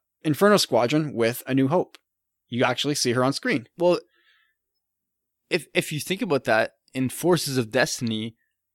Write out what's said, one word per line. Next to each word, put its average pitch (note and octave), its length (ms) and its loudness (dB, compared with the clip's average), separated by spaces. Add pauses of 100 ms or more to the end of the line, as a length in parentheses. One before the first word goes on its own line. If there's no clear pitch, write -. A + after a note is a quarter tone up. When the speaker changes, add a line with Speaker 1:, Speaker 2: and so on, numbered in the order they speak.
(220)
Speaker 1:
Inferno G3 340 4
Squadron C3+ 580 2
with A#2 320 0
A C3 80 -2
New C3+ 140 4
Hope. E3 300 -2 (500)
You A#2+ 160 0
actually B2+ 320 0
see B2+ 160 0
her B2+ 120 0
on C3+ 80 2
screen. D3+ 340 -4 (120)
Speaker 2:
Well, E3+ 220 2 (1500)
if, D#3+ 240 -2
if - 180 -2
you D3 80 -4
think F#3 220 -6
about C3+ 220 0
that, A2+ 280 0 (220)
in C3 140 -2
Forces D3+ 500 0
of A2 120 -2
Destiny, A2+ 640 -2 (400)